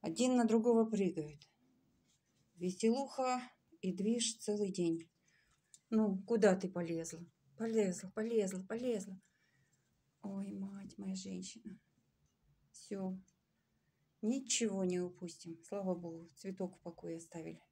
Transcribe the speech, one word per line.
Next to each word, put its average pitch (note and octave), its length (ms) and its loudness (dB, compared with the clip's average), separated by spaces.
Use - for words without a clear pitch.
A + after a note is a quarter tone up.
Один B3+ 340 2
на A#3+ 100 6
другого A3+ 380 6
прыгают. F#3 640 0
Веселуха B3 840 0
и F#3 120 -2
движ A3+ 440 0
целый G#3 340 -2
день. E3 380 0
Ну, G#3 340 2
куда G#3 320 6
ты F#3 140 -2
полезла? E3 500 -4
Полезла, G#3+ 580 0
полезла, G#3 480 0
полезла. A3 580 -4
Ой, G3 300 -6
мать G3 460 -10
моя F#3+ 180 -6
женщина. F#3+ 640 -10
Всё. F#3+ 460 -6
Ничего G#3+ 640 0
не F3+ 160 2
упустим. F3 640 -8
Слава F#3+ 320 -2
богу, E3+ 400 -10
цветок F#3+ 420 -8
в - 40 -20
покое E3+ 360 -10
оставили. E3 440 -12